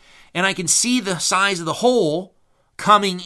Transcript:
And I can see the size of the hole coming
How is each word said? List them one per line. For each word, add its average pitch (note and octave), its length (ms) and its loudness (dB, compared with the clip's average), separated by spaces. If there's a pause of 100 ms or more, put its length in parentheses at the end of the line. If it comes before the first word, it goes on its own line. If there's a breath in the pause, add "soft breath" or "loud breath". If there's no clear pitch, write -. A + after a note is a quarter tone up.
(320 soft breath)
And F3+ 140 -2
I G3 60 0
can F3+ 160 -8
see B3 320 0
the F#3 180 -4
size F#3+ 400 -2
of E3+ 80 -8
the D#3+ 60 -2
hole F#3+ 640 0 (400)
coming G3+ 500 2